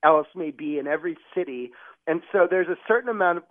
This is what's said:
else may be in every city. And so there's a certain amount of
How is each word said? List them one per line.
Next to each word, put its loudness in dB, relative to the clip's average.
else 6
may -8
be -6
in -6
every -4
city. -6
And -2
so 4
there's 2
a -4
certain 0
amount 0
of -14